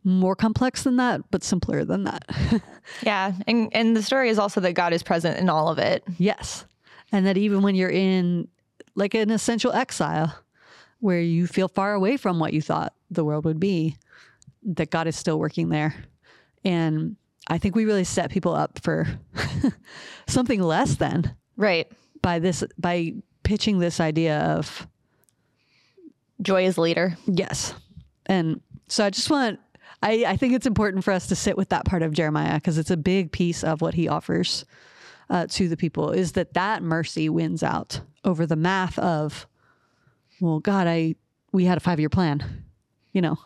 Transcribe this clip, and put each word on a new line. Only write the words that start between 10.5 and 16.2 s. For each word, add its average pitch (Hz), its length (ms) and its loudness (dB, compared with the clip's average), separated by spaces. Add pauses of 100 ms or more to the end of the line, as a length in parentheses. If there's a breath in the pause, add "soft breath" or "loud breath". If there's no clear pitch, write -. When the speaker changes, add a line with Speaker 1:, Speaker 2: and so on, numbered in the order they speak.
Speaker 1:
where 185 220 2
you 170 260 2
feel 190 220 0
far 196 260 0
away 202 220 2
from 180 240 -2
what 156 120 0
you 156 80 0
thought 156 340 -4 (180)
the 170 120 0
world 151 200 -2
would 156 160 0
be, 170 360 0 (680 soft breath)
that 165 260 -4
God 165 160 0
is 160 80 -2
still 156 240 -2
working 160 300 -2
there. 151 260 0 (720 soft breath)